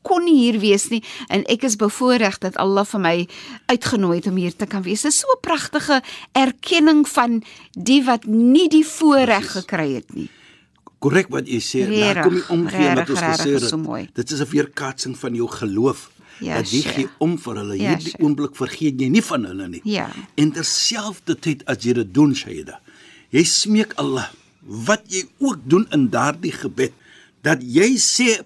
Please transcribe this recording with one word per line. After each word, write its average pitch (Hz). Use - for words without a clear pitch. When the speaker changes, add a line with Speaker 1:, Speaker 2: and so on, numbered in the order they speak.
Speaker 1:
kon 359
nie 269
hier 220
wees 202
nie 226
en 196
ek -
is 233
bevoorreg 220
dat 185
Allah 196
vir 202
my 175
uitgenooi 208
het 175
om 185
hier 175
te 208
kan 196
wees. 185
Dit 294
is -
so -
'n -
pragtige 294
erkenning 294
van 240
die 247
wat 240
nie 247
die 311
voorreg 262
Speaker 2:
Precies. 190
Speaker 1:
gekry 156
het -
nie. -
Speaker 2:
Korrek 143
wat 135
jy 120
sê, -
daar 208
Speaker 1:
Rarig, 170
Speaker 2:
kom 175
die 180
omgee 175
wat 165
Speaker 1:
rarig, -
Speaker 2:
ons -
gesê 160
Speaker 1:
rarig, 143
Speaker 2:
het. 123
Speaker 1:
so 160
mooi. 156
Speaker 2:
Dit 123
is 147
'n 147
weerkaatsing 135
van 123
jou 117
geloof. 110
Speaker 1:
Ja, 78
Speaker 2:
Dat -
jy 123
Speaker 1:
Sheikh. -
Speaker 2:
gee 135
om 165
vir 117
hulle. 104
Speaker 1:
Ja, 202
Speaker 2:
Hierdie 160
Speaker 1:
Sheikh. -
Speaker 2:
oomblik 147
vergeet 151
jy 131
nie 196
van 131
hulle 92
nie. 85
Speaker 1:
Ja. 208
Speaker 2:
En 151
terselfdertyd 170
as 147
jy 120
dit 110
doen, 143
Shaida, -
jy 156
smeek 214
Allah, 139
wat 117
jy 190
ook 254
doen 175
in 135
daardie 151
gebed, 131
dat 147
jy 165
sê 226